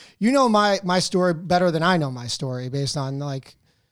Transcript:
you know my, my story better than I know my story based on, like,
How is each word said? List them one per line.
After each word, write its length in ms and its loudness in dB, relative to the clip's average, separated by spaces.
you 120 2
know 160 4
my, 360 4
my 160 2
story 340 2
better 380 0
than 100 0
I 160 2
know 140 -2
my 160 -10
story 420 -6
based 280 -4
on, 200 -6
like, 380 -10